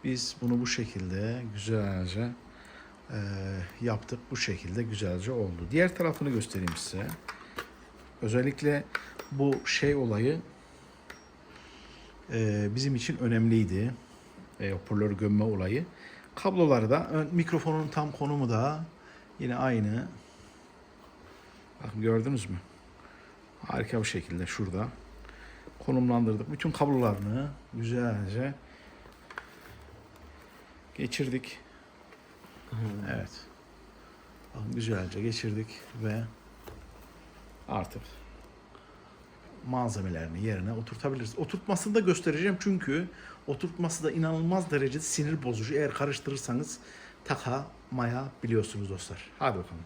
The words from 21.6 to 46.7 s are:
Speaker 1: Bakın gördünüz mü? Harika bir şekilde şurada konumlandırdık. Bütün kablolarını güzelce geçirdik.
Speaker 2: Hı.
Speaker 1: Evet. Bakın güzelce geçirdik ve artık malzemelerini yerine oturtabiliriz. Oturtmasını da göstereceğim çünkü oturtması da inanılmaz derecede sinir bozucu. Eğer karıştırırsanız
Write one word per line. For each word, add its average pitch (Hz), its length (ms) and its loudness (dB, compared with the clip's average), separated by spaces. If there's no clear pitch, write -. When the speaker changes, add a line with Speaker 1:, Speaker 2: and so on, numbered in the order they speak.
Speaker 1:
Bakın 110 180 -4
gördünüz 113 480 4
mü? 92 80 -4
Harika 113 320 0
bir 107 80 2
şekilde 87 380 -2
şurada 95 420 -2
konumlandırdık. 120 720 4
Bütün 151 200 0
kablolarını 123 800 4
güzelce 117 800 0
geçirdik. 127 640 -4
Speaker 2:
Hı. 117 60 -8
Speaker 1:
Evet. - 160 -6
Bakın 113 160 -6
güzelce 107 500 -2
geçirdik 110 460 -2
ve 110 200 0
artık 101 340 -4
malzemelerini 95 760 -2
yerine 104 300 -2
oturtabiliriz. 117 680 -4
Oturtmasını 190 560 0
da 226 40 10
göstereceğim 180 600 4
çünkü 175 480 2
oturtması 165 560 -2
da 156 80 2
inanılmaz 165 600 2
derecede 139 320 2
sinir 151 400 0
bozucu. 113 320 0
Eğer 147 180 4
karıştırırsanız 139 840 -2